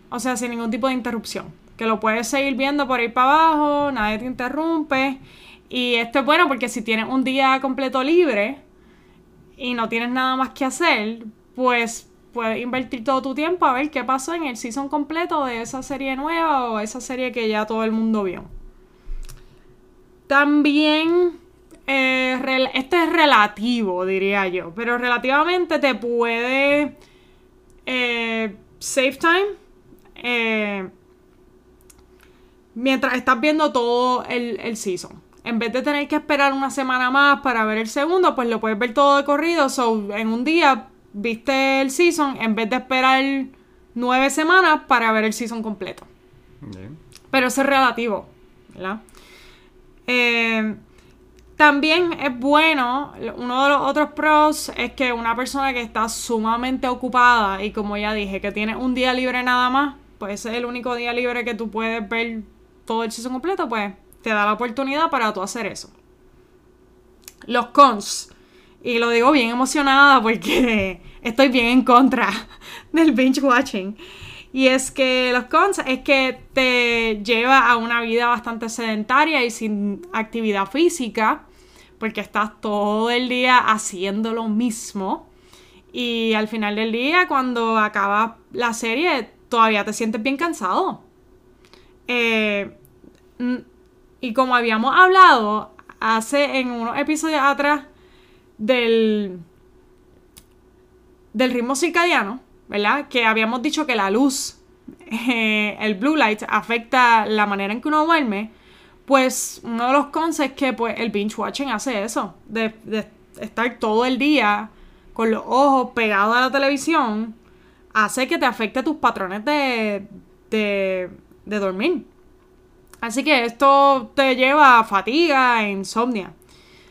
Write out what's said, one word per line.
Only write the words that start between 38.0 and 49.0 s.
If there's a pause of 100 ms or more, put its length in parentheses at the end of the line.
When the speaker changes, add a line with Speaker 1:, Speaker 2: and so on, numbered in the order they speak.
Speaker 1:
pues
lo
puedes
ver
todo
de
corrido.
So,
en
un
día (240)
viste
el
season,
en
vez
de
esperar (500)
nueve
semanas
para
ver
el
season
completo. (540)
Speaker 2:
Bien. (340)
Speaker 1:
Pero
eso
es
relativo, (480)
¿verdad? (1080)